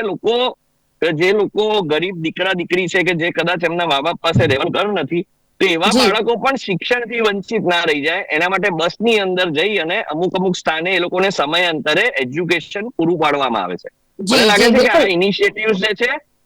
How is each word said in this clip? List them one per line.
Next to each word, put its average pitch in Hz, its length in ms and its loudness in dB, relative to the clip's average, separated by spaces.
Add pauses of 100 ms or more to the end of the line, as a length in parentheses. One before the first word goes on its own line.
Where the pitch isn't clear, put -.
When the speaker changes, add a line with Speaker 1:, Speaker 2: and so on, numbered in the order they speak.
Speaker 1:
લોકો, 226 560 -2 (540)
જે 180 200 2
લોકો 208 500 0
ગરીબ 165 340 -2
દીકરા 175 360 -4
દીકરી 180 340 -2
છે 180 160 0
કે 175 120 0
જે 170 160 -2
કદાચ 170 340 -2
એમના 170 220 0
મા 139 140 0
બાપ 165 160 -2
પાસે 165 300 2
રહેવાનું 143 260 0
ઘર 190 300 0
નથી, 170 200 -2 (380)
તો 190 60 4
એવા 170 200 2
Speaker 2:
જી. 214 120 4
Speaker 1:
બાળકો 220 380 2
પણ 254 200 0
શિક્ષણથી 233 640 -4
વંચિત 208 400 -2
ના 175 220 0
રહી 151 200 0
જાય, 170 280 -2
એના 165 180 0
માટે 190 220 0
બસની 180 480 0
અંદર 185 320 0
જઈ 185 260 0
અને 175 260 -2
અમુક 165 340 -2
અમુક 185 200 0
સ્થાને 170 380 -2
એ 180 40 2
લોકોને 180 320 0
સમયાંતરે 160 720 0 (180)
એજ્યુકેશન 165 680 -4
પૂરું 170 300 0
પાડવામાં 139 440 0
આવે 90 140 -6
છે. - 120 -14 (320)
Speaker 2:
જી, 202 140 0
Speaker 1:
મને 240 120 4
લાગે 214 200 6
Speaker 2:
જી, 233 80 6
Speaker 1:
છે 262 40 6
કે 254 100 4
આ - 40 2
Speaker 2:
બિલકુલ. 247 200 4
Speaker 1:
ઇનિશિયેટિવ્સ 202 640 0
જે 208 180 -2
છે 262 260 -2 (260)